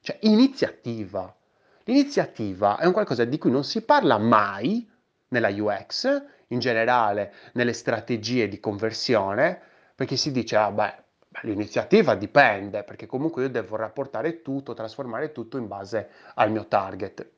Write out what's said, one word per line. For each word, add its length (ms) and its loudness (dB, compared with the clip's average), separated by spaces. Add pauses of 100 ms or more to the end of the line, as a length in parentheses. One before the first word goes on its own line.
Cioè, 220 -10
iniziativa. 1080 2 (520)
L'iniziativa 920 0
è 80 2
un 60 6
qualcosa 320 0
di 140 -2
cui 140 2
non 100 2
si 200 -4
parla 360 4
mai 720 2 (380)
nella 220 0
U 200 -2 (160)
X, 380 -2 (240)
in 100 -2
generale 760 2 (200)
nelle 220 0
strategie 760 -2
di 100 -8
conversione, 1000 0 (340)
perché 220 -4
si 160 -2
dice, 240 -2
"Ah, 160 2
beh, 220 -2 (340)
beh, 140 -16
l'iniziativa 760 2
dipende, 680 2
perché 240 -16
comunque 360 -4
io 80 -2
devo 260 -4
rapportare 680 -6
tutto, 320 -6
trasformare 560 -8
tutto 280 -10
in 100 -8
base 420 -6 (240)
al 160 4
mio 160 -4
target". 720 -4